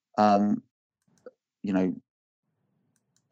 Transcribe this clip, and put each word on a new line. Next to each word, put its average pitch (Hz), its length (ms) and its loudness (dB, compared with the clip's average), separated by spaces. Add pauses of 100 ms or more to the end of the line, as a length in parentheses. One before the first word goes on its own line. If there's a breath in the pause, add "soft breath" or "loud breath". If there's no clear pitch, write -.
(160)
um, 104 460 2 (1000)
you 98 100 -6
know, 92 200 0 (1400)